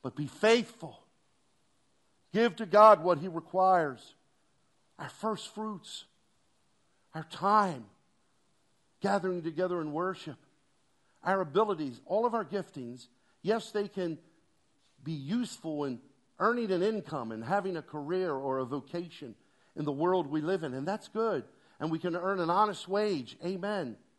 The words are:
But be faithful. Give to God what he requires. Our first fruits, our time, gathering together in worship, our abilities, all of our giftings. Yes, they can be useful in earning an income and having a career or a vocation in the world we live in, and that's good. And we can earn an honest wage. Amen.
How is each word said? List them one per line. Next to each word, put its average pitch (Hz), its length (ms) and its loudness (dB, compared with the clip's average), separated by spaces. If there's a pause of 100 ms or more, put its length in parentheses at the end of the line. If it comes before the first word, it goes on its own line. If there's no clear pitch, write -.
But 127 120 -8
be 147 120 -6
faithful. 208 760 0 (1300)
Give 226 260 2
to 220 100 -6
God 208 340 10
what 175 160 2
he 160 100 -6
requires. 170 840 0 (880)
Our 143 100 -12
first - 460 -6
fruits, 214 500 -10 (1080)
our 160 80 -8
time, 185 640 0 (1080)
gathering 185 420 -2
together 170 400 -2
in 151 100 -6
worship, 160 460 -6 (880)
our 190 180 2
abilities, 156 640 0
all 214 220 0
of 233 80 -2
our 214 100 -2
giftings. 131 640 -8 (340)
Yes, 208 300 -2
they 208 160 -2
can 175 320 -6 (840)
be 151 120 -6
useful 156 720 -4
in 127 140 -6 (400)
earning 226 320 2
an 175 120 2
income 160 480 -4
and 110 120 -8
having 185 340 -2
a 156 40 -6
career 156 520 -4
or 135 260 -2
a 131 60 -2
vocation 139 720 -10 (400)
in 156 100 -4
the 147 60 -2
world 160 360 2
we 151 140 -2
live 170 220 -2
in, 135 100 -6
and 135 140 -6
that's 208 200 -6
good. 214 400 -2 (320)
And 156 120 -4
we 165 80 -2
can 170 160 -4
earn 190 240 -2
an 170 100 0
honest 196 380 2
wage. 190 560 -2
Amen. 180 540 -4 (220)